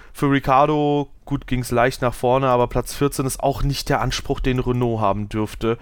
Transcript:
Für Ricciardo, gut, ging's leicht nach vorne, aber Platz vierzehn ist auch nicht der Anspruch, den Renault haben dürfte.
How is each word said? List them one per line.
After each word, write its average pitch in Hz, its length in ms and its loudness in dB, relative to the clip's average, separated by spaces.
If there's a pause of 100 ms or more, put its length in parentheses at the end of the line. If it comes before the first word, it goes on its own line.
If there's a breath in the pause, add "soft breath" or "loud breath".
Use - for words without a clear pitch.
(140 loud breath)
Für 143 180 0
Ricciardo, 147 800 2 (160)
gut, 139 200 -4
ging's 123 260 -4
leicht 120 300 2
nach 123 120 0
vorne, 131 340 2
aber 120 200 4
Platz - 260 -4
vierzehn 139 320 -2
ist - 180 -4
auch 139 180 0
nicht 139 280 -2
der 139 120 2
Anspruch, 131 380 -4
den 127 200 0
Renault 123 420 0
haben 101 280 0
dürfte. 113 520 -2